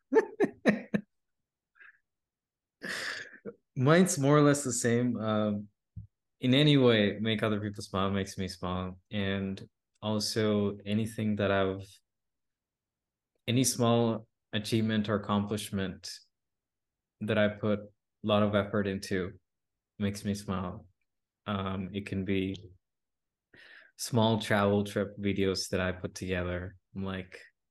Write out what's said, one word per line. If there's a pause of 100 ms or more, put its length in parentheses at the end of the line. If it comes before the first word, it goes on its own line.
(120)
<laughs> (3500)
Mine's
more
or
less
the
same.
Um, (760)
in
any
way,
make
other
people
smile
makes
me
smile. (140)
And (400)
also
anything
that
I've, (1600)
any
small (280)
achievement
or
accomplishment (1120)
that
I
put
a (360)
lot
of
effort
into (680)
makes
me
smile. (640)
Um,
it
can
be (1400)
small
travel
trip
videos
that
I
put
together. (200)
I'm
like, (320)